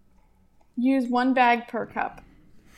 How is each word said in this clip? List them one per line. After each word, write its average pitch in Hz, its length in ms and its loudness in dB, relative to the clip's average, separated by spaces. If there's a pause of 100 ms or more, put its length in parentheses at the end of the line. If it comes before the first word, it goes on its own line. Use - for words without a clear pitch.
(760)
Use 254 320 2
one 247 260 2
bag 240 340 2
per 220 180 -6
cup. - 360 -8 (560)